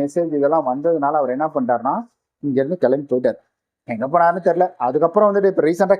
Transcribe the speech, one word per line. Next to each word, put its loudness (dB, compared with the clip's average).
மெசேஜ் -2
இதெல்லாம் 2
வந்ததுனால 0
அவர் -2
என்ன -2
பண்ணிட்டாருன்னா -2
இங்க -2
இருந்து -2
கிளம்பி 0
போயிட்டார். -2
எங்க -6
போனாருன்னு 2
தெரியல. 2
அதுக்கப்புறம் 2
வந்துட்டு 2
இப்ப -2
ரீசெண்டா 2